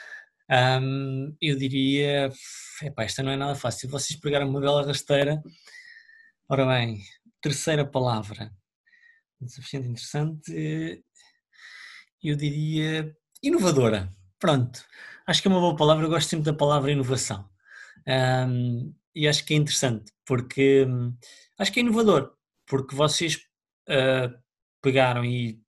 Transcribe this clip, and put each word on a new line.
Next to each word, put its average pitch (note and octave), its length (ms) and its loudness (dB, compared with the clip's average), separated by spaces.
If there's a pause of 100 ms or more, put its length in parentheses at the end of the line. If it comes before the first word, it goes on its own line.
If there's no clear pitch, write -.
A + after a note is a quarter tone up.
(480)
Ahm, C3+ 920 0
eu D3 180 0
diria, C#3 720 0 (520)
epá, D3+ 220 -8
esta A#2+ 180 -6
não C3+ 100 -2
é C#3 40 -2
nada C#3 180 -4
fácil, B2+ 360 -6
vocês C#3 280 -6
pegaram C#3+ 300 -2
uma C#3 120 -2
bela C#3+ 260 2
rasteira. C#3+ 560 0 (1040)
Ora C3+ 180 2
bem, A#2 360 0 (400)
terceira D3 420 0
palavra, A2 680 -4 (920)
desafiante, B2+ 480 -10
interessante, D#3 1160 -6 (1300)
eu D3 60 0
diria D#3 800 -4 (260)
inovadora. C3+ 680 2 (260)
Pronto, C3+ 460 0 (420)
acho - 160 0
que - 60 2
é - 20 6
uma F#3 100 4
boa F3 160 4
palavra, D#3 280 4
eu D#3+ 60 0
gosto D#3+ 180 0
sempre D#3+ 180 -2
da D#3+ 80 0
palavra D3 360 2
inovação. B2 580 -2 (580)
Ahm, B2+ 840 0 (220)
e D3+ 140 2
acho D3 160 0
que D3+ 100 0
é - 20 4
interessante, C3+ 560 0 (140)
porque, C3+ 600 4
hum, B2 300 -2 (420)
acho G3+ 140 -2
que B3 80 0
é - 20 2
inovador, G#3+ 500 4 (340)
porque C3+ 280 -2
vocês, D3+ 460 0 (480)
ah, C3 460 2 (480)
pegaram, B2 420 4
e A#2+ 440 -4